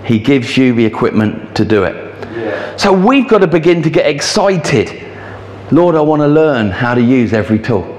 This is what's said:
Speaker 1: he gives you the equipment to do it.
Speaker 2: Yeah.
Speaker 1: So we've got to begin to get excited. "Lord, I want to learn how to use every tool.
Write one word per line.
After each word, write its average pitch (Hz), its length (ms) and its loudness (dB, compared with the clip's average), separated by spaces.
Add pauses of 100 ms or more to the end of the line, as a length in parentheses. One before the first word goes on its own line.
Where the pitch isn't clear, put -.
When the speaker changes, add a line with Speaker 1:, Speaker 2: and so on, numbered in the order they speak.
Speaker 1:
he 113 160 0
gives 127 380 0
you 127 160 4
the 117 120 2
equipment 107 680 -2
to 110 80 0
do 104 220 2
it. 82 100 -4 (400)
Speaker 2:
Yeah. - 400 -8
Speaker 1:
So - 160 0
we've 226 360 2
got 214 120 4
to 190 80 4
begin 170 360 2
to 160 60 0
get 151 180 0
excited. 151 840 0 (800)
"Lord, 170 240 4
I 156 60 2
want 151 200 2
to 147 60 2
learn 147 420 2
how 120 240 -2
to 123 80 2
use 120 300 2
every 107 280 0
tool. 104 280 -2 (120)